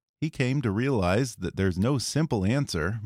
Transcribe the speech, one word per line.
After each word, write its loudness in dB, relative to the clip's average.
He -2
came 0
to 0
realize 2
that -6
there's 0
no 2
simple 0
answer 0